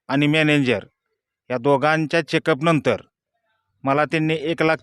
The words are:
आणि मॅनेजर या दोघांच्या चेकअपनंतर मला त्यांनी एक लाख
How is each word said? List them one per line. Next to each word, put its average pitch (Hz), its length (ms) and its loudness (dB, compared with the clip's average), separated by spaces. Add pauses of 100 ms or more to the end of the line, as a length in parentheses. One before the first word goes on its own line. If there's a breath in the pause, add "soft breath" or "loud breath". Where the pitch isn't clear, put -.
आणि 139 200 0
मॅनेजर 147 520 2 (720)
या 123 80 -4
दोघांच्या 147 680 0
चेकअपनंतर 151 680 0 (880)
मला 139 220 2
त्यांनी 160 340 -2
एक 160 240 -4
लाख 160 200 2